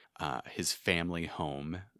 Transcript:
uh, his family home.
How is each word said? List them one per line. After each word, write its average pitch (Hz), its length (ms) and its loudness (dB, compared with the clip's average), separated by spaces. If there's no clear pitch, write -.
uh, 67 280 0
his - 260 0
family 85 520 2
home. 76 560 -2